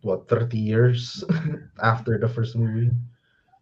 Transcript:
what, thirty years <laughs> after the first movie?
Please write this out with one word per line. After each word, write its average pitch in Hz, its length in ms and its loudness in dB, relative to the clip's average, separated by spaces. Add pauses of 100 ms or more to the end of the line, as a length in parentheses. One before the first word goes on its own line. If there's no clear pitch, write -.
what, 95 260 -4
thirty 117 300 0
years 120 680 2 (280)
<laughs> - 300 -10
after 113 360 0
the 113 100 2
first 113 260 -4
movie? 117 360 0 (720)